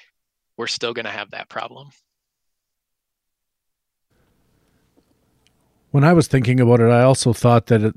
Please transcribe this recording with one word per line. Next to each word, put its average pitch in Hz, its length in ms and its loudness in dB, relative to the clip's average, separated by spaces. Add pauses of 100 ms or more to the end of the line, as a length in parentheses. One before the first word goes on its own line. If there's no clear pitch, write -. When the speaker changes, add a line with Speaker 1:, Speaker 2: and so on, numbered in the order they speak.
(560)
Speaker 1:
we're 117 100 -10
still 120 260 -8
gonna 113 180 -10
have 104 200 -14
that - 180 -16
problem. 131 400 -16 (4000)
Speaker 2:
When 143 140 0
I 170 80 4
was 165 140 2
thinking 127 340 0
about 120 180 4
it, 117 100 2
I 120 140 2
also 131 300 0
thought 117 320 0
that 110 180 0
it, 107 140 -4